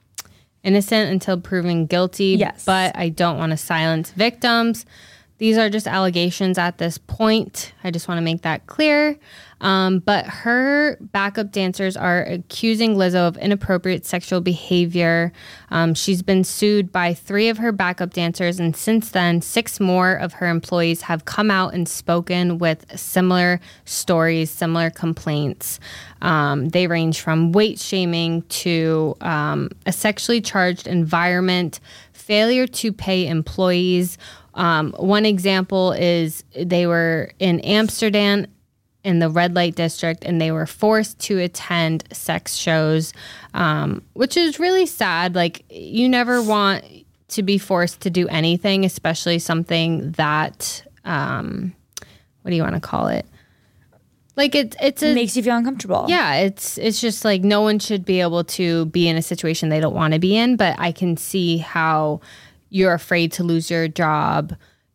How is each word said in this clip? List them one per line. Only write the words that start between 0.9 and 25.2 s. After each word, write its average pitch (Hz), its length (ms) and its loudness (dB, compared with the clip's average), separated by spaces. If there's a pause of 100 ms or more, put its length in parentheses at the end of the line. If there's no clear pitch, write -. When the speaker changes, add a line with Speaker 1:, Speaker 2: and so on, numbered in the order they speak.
Speaker 1:
until 185 300 0
proven 175 460 0
guilty. 185 520 0
Speaker 2:
Yes. - 260 -2
Speaker 1:
But 185 320 0
I 170 140 -4
don't 170 280 0
wanna 160 180 -2
silence 165 560 -2
victims. 233 720 0 (540)
These 220 160 4
are 220 140 4
just 208 180 -4
allegations 180 720 0
at 175 180 0
this 165 220 -4
point. - 720 -2 (100)
I 180 80 -4
just 170 180 -6
wanna 170 120 -2
make 165 220 -2
that - 240 -4
clear. 302 520 0 (440)
Um, 190 380 2
but 202 260 0
her 269 720 0
backup 202 500 -4
dancers 190 460 -2
are 175 280 0
accusing 220 680 -2
Lizzo 185 320 2
of 170 120 -2
inappropriate 185 680 0
sexual 175 380 -2
behavior. 170 880 0 (380)
Um, 165 240 2
she's 180 260 0
been 190 240 2
sued 208 480 0
by 175 220 0
three 202 340 0
of 226 80 -2
her 226 160 0
backup 180 400 -2
dancers, 175 480 -2
and 165 160 0
since 220 340 0
then, 175 300 2
six - 400 -4
more 185 340 2
of - 200 -6
her 180 120 -4
employees 165 560 0
have 165 220 -4
come 208 260 0
out 185 220 0
and 175 160 -4
spoken 175 720 -2
with 165 260 0 (140)
similar 180 600 2 (260)
stories, 165 640 0
similar 165 400 -2
complaints. 160 880 -4 (400)